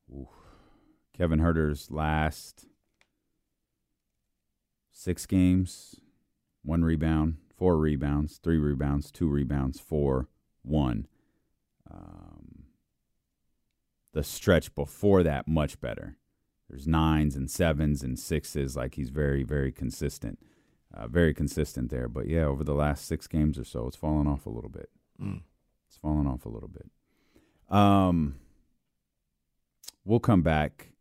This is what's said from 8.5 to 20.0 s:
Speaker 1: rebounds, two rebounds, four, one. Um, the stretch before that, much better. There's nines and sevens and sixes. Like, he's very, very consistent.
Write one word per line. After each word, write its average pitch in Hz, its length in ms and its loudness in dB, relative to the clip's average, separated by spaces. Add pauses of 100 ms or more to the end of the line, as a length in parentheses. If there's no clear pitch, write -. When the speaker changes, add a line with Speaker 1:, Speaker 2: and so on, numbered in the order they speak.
Speaker 1:
rebounds, 73 520 0
two - 180 -2
rebounds, 69 520 -2
four, 69 480 0 (340)
one. 64 440 -2 (840)
Um, 50 760 -20 (1500)
the 78 100 -4
stretch - 520 0
before 92 480 2
that, 73 260 -2
much 76 320 0
better. 55 360 -10 (520)
There's 67 180 -10
nines 78 500 2
and 67 140 -6
sevens 73 520 0
and 64 160 -6
sixes. 71 580 -4
Like, 67 180 -6
he's 65 160 -6
very, 69 320 0
very 67 300 -2
consistent. - 680 -6 (560)